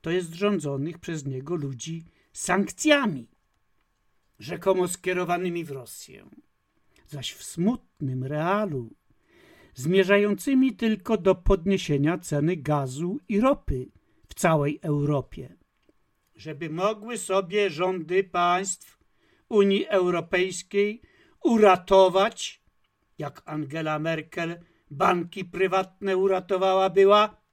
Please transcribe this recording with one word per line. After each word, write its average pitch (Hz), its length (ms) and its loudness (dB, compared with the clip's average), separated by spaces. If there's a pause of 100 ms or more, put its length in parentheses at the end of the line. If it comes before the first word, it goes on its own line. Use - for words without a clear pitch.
to 165 100 -6
jest 175 220 -4
rządzonych 165 640 -2
przez 156 260 -8
niego 139 300 -6
ludzi, 156 500 -8 (280)
sankcjami, 202 960 0 (1080)
rzekomo 180 480 0
skierowanymi 175 760 -4
w 143 80 -12
Rosję, - 580 -16 (800)
zaś 139 260 -10
w - 100 -20
smutnym 151 800 -4
realu 151 720 -4 (800)
zmierzającymi 202 1000 2
tylko 220 420 -2
do 180 180 4
podniesienia 175 840 0
ceny 160 400 -2
gazu 147 640 -4 (100)
i 202 100 0
ropy 220 520 -2 (380)
w - 40 -20
całej 151 480 0
Europie. 147 760 -4 (800)
Żeby 156 340 -12
mogły 208 480 -4
sobie 196 520 0
rządy 180 540 -2
państw 180 760 -2 (500)
Unii 202 380 4
Europejskiej 185 1120 -2 (420)
uratować, 190 1200 4 (540)
jak 147 280 -12
Angela 156 540 -6
Merkel 165 600 -6 (320)
banki 180 540 -2
prywatne 185 720 -2
uratowała 190 720 2
była 202 520 6 (120)